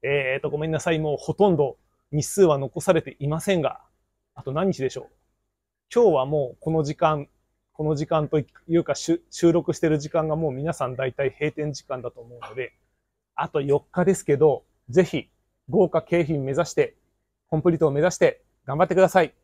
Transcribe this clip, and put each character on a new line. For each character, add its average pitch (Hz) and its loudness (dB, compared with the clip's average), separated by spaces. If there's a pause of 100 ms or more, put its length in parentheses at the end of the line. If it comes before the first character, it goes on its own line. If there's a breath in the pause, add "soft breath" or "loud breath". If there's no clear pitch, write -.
え 135 -2
ー - -10
と、 147 -4
ご 143 -4
め 156 -4
ん 160 -2
な 151 -2
さ 175 -2
い。 160 0
も 151 -2
う - -6
ほ - -8
と 202 4
ん 175 4
ど 139 0 (340)
日 147 -2
数 - 2
は 151 6
残 139 -6
さ 185 0
れ 165 4
て - -14
い 143 -4
ま 156 -4
せ 196 0
ん 170 2
が、 131 -4 (540)
あ - -20
と 135 -8
何 180 0
日 135 -4
で 131 -2
し - -12
ょ 123 -12
う。 - -20 (880)
今 240 6
日 151 2
は 131 2
も 143 -2
う - -20
こ 160 -4
の 160 0
時 147 -4
間、 156 -2 (440)
こ 156 -8
の 156 0
時 147 -6
間 156 0
と 151 -2
い - -10 (300)
う 170 2
か、 147 -4
し - -4
ゅ-、 170 -2
収 170 2
録 165 0
し - -10
て 175 0
る 156 0
時 151 -12
間 160 -2
が 156 -2
も 160 -2
う - -2
皆 143 -6
さ 131 -4
ん 127 -8
大 131 -4
体 139 -2
閉 151 -4
店 151 -6
時 - -14
間 127 -10
だ 120 -8
と - -20
思 120 -20
う 117 -20
の 113 -14
で、 127 -8 (640)
あ 147 -4
と 151 -2
四 139 2
日 - -2
で 185 4
す - -12
け 143 2
ど、 143 4 (240)
ぜ 165 4
ひ - -6 (380)
豪 160 2
華 160 0
景 170 0
品 143 -2
目 135 -4
指 160 0
し - -14
て、 - 0 (520)
コ 160 -2
ン 151 -2
プ 185 4
リ 160 0
ー - -6
ト 160 2
を 139 2
目 143 0
指 175 2
し - -10
て - 2 (220)
頑 135 -6
張 175 4
っ - -10
て 165 0
く 190 4
だ 185 6
さ 180 4
い。 156 0 (120)